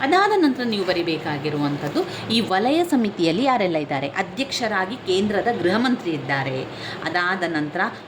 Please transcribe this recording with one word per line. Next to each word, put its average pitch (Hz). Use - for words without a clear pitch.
ಅದಾದ 370
ನಂತರ 277
ನೀವು 214
ಬರಿಬೇಕಾಗಿರುವಂಥದ್ದು 151
ಈ 226
ವಲಯ 214
ಸಮಿತಿಯಲ್ಲಿ 208
ಯಾರೆಲ್ಲ 214
ಇದ್ದಾರೆ. 143
ಅಧ್ಯಕ್ಷರಾಗಿ 190
ಕೇಂದ್ರದ 196
ಗೃಹ 185
ಮಂತ್ರಿ 240
ಇದ್ದಾರೆ. 135
ಅದಾದ 175
ನಂತರ, 160